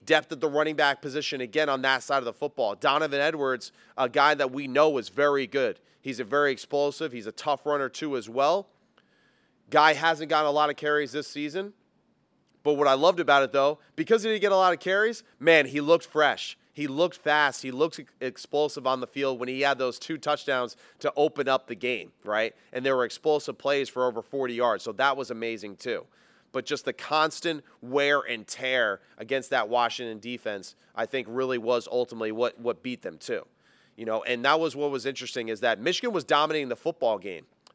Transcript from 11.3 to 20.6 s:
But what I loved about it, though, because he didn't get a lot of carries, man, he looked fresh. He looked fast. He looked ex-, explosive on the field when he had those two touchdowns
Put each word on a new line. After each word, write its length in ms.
But 100
what 140
I 60
loved 260
about 240
it, 80
though, 280
because 280
he 60
didn't 120
get 100
a 60
lot 160
of 60
carries, 440
man, 260
he 140
looked 260
fresh. 520
He 140
looked 300
fast. 460
He 80
looked 280
ex-, 220
explosive 640
on 140
the 80
field 320
when 100
he 120
had 160
those 200
two 200
touchdowns 580